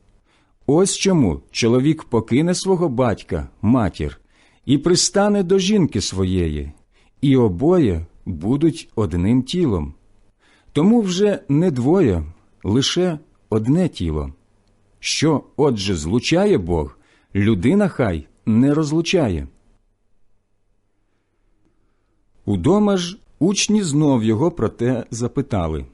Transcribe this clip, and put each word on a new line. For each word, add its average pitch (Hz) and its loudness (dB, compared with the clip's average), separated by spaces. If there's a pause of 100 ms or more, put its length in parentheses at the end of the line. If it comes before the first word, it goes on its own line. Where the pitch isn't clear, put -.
(640)
Ось 180 2
чому 135 2 (100)
чоловік 127 2
покине 135 0
свого 175 0
батька, 104 -4 (120)
матір, 101 0 (460)
і 143 2
пристане 196 0
до 196 2
жінки 185 0
своєї, 87 -4 (500)
і 139 4
обоє 110 2 (200)
будуть 117 -2
одним 107 0
тілом. 101 -4 (800)
Тому 214 4
вже 196 0 (100)
не 160 2
двоє, 123 2 (400)
лише 147 0 (300)
одне 131 0
тіло. 78 -6 (640)
Що, 143 -2 (120)
отже, 104 0
злучає 127 0
Бог, 82 -4 (360)
людина 113 2
хай 92 -4 (180)
не 120 4
розлучає». 151 0 (3000)
Удома 190 2
ж 175 -8 (220)
учні 208 0
знов 139 0
його 113 0
про 113 -4
те 117 -4
запитали. 101 -4